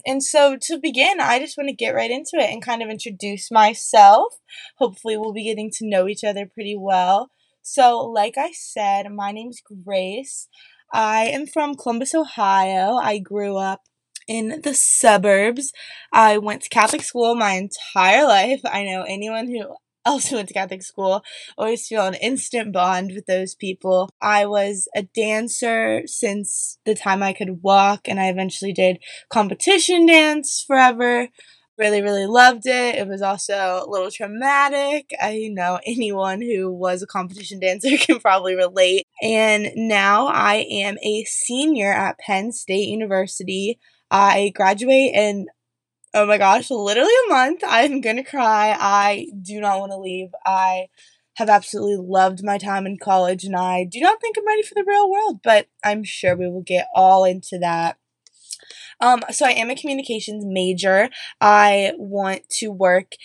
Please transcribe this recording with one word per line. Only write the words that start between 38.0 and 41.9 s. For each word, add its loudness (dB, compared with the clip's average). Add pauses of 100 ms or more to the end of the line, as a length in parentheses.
can 4
probably 2
relate. 2 (180)
And 2
now 2
I 2
am -4
a -2
senior -2